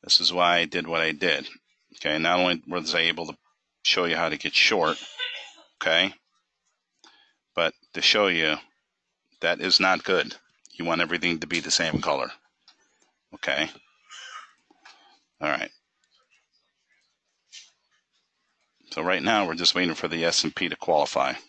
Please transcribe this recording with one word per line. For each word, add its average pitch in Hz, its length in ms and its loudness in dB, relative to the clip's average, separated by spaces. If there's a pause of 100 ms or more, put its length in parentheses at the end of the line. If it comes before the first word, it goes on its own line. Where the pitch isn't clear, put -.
This 92 200 2
is 87 100 2
why 87 280 4
I 85 40 4
did 82 240 -2
what 82 140 0
I 80 100 2
did, 76 380 0 (460)
okay? 78 220 -2
Not 87 220 2
only 87 260 2
was 85 300 -4
I 82 60 2
able 82 260 -2
to 76 80 -12 (480)
show 87 220 2
you 82 100 0
how 82 140 0
to 76 80 -2
get - 180 -6
short, 82 400 4 (880)
okay, 87 320 2 (1400)
but 82 180 0 (200)
to 82 80 -6
show 104 260 4
you 80 280 2 (840)
that 82 180 0
is 90 220 2
not 95 240 2
good. 90 280 0 (380)
You 85 140 -8
want 82 160 0
everything 85 380 -2
to 80 80 -8
be 82 120 -4
the 80 120 -6
same 80 280 0
color, 69 320 -2 (1000)
okay? 73 360 -4 (1700)
All 76 80 -2
right. - 220 -4 (3250)
So 78 100 -6
right 87 200 0
now, 104 240 2
we're 82 100 -4
just 85 200 0
waiting 90 200 0
for - 120 -6
the 82 160 -4
S 82 220 0
and 76 100 -4
P 87 140 -2
to 90 80 -6
qualify. 71 560 0 (160)